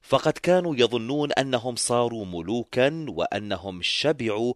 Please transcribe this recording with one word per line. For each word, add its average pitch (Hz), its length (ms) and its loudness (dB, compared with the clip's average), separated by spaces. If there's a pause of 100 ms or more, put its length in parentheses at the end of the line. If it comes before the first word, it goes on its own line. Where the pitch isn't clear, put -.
فقد 143 320 2
كانوا 175 420 2
يظنون 120 560 2
أنهم 123 440 0
صاروا 120 500 0
ملوكاً 120 840 -2
وأنهم 92 720 -4
شبعوا 120 760 0